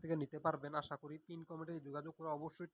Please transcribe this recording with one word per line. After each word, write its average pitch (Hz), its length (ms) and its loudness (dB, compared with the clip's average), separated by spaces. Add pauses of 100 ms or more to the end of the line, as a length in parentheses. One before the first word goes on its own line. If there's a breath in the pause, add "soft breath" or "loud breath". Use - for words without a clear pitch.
থেকে 165 140 4
নিতে 147 240 2
পারবেন, 147 360 4
আশা 147 220 2
করি। 151 200 -8
পিন 165 260 -10
কমেন্টে 160 360 -4
যোগাযোগ 147 380 -4
করে 160 120 -2
অবশ্যই 156 440 -2